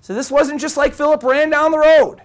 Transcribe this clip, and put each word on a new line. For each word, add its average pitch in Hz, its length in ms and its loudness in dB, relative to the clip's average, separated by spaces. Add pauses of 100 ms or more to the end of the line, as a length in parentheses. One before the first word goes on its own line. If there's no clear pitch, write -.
So - 120 -16
this 254 180 -8
wasn't 285 300 -2
just 302 160 -6
like 277 160 -2
Philip 302 300 -2
ran 277 260 0
down 311 220 0
the 311 80 -2
road. 302 460 4